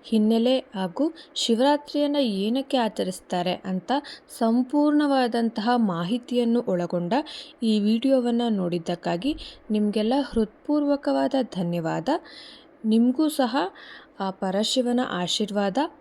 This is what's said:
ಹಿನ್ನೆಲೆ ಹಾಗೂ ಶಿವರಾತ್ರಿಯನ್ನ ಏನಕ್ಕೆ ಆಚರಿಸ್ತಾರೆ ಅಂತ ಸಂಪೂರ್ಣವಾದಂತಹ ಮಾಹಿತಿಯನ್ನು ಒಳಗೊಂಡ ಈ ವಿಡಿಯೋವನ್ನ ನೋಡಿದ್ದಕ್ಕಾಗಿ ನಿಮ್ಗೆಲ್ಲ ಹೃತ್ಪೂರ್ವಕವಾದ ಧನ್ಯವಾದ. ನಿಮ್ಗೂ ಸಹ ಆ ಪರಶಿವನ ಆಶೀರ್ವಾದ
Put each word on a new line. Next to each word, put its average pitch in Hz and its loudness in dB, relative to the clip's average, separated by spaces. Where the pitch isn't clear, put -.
ಹಿನ್ನೆಲೆ 226 2
ಹಾಗೂ 220 -4
ಶಿವರಾತ್ರಿಯನ್ನ 285 0
ಏನಕ್ಕೆ 240 0
ಆಚರಿಸ್ತಾರೆ 185 -2
ಅಂತ 185 -6
ಸಂಪೂರ್ಣವಾದಂತಹ 254 2
ಮಾಹಿತಿಯನ್ನು 233 0
ಒಳಗೊಂಡ 175 -2
ಈ 214 4
ವಿಡಿಯೋವನ್ನ 233 2
ನೋಡಿದ್ದಕ್ಕಾಗಿ 175 -2
ನಿಮ್ಗೆಲ್ಲ 214 0
ಹೃತ್ಪೂರ್ವಕವಾದ 277 0
ಧನ್ಯವಾದ. 170 -2
ನಿಮ್ಗೂ 240 4
ಸಹ 254 0
ಆ 190 -2
ಪರಶಿವನ 220 0
ಆಶೀರ್ವಾದ 196 -2